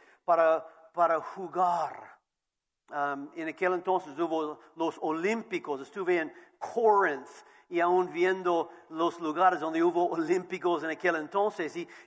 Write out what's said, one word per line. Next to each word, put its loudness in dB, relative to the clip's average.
para, 2
para 2
jugar. -4
Um, -6
en -8
aquel 0
entonces -2
hubo -2
los -4
Olímpicos. -4
Estuve -2
en -4
Corinth 2
y -2
aún 4
viendo 2
los 0
lugares 2
donde -2
hubo 2
Olímpicos 0
en -4
aquel 0
entonces. -4
Y, -10